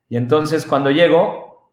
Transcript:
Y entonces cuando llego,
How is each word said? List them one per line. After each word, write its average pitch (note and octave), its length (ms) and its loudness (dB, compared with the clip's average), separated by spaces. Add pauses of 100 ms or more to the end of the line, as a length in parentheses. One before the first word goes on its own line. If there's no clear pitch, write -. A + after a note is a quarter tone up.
Y A#2 80 -4
entonces D3+ 480 -2
cuando C#3 240 0
llego, E3 840 0